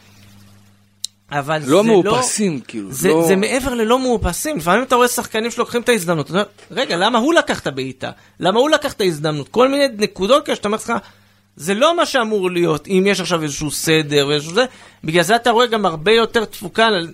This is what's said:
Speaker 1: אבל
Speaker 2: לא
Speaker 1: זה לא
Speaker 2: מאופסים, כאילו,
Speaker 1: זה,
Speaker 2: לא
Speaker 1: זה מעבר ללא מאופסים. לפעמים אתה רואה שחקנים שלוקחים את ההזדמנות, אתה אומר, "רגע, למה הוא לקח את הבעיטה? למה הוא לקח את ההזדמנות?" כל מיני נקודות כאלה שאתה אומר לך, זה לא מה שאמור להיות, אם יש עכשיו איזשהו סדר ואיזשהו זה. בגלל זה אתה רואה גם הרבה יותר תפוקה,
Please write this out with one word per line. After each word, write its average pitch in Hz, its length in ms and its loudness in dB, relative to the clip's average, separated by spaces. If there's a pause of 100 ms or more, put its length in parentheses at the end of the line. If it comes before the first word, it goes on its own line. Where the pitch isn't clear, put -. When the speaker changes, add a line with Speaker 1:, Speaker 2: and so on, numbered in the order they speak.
(1300)
Speaker 1:
אבל 147 260 -4
Speaker 2:
לא 147 80 -6
Speaker 1:
זה 135 60 2
לא 196 120 6
Speaker 2:
מאופסים, 208 760 2
כאילו, 104 320 -12
Speaker 1:
זה, 139 160 -2
Speaker 2:
לא 160 140 4
Speaker 1:
זה 180 140 4
מעבר 247 380 -2
ללא 233 240 2
מאופסים. 240 580 -2
לפעמים 175 260 2
אתה 262 140 0
רואה 240 120 4
שחקנים 233 420 -4
שלוקחים 233 320 -4
את 254 60 -2
ההזדמנות, 170 380 0
אתה 151 80 -10
אומר, 202 100 0 (260)
"רגע, 196 260 -4
למה 220 220 2
הוא 294 160 2
לקח 285 260 0
את - 60 -8
הבעיטה? 131 440 -6 (300)
למה 190 200 2
הוא 294 100 2
לקח 294 220 0
את - 80 -14
ההזדמנות?" 151 480 -2
כל 247 200 2
מיני 277 200 0 (100)
נקודות 208 480 2
כאלה 247 100 -2
שאתה 208 120 -6
אומר 214 80 -2
לך, 226 160 -8 (640)
זה 170 160 -2
לא 311 220 2
מה 330 100 0
שאמור 214 440 0
להיות, 170 380 -2
אם 190 180 4
יש 190 140 0
עכשיו 165 220 -2
איזשהו 147 280 -6
סדר 147 580 0
ואיזשהו 151 260 -2
זה. 247 100 2 (400)
בגלל 165 180 2
זה 196 140 2
אתה 240 140 2
רואה 240 160 4
גם 220 200 -2
הרבה 165 260 0
יותר 226 320 2
תפוקה, 214 440 -2 (260)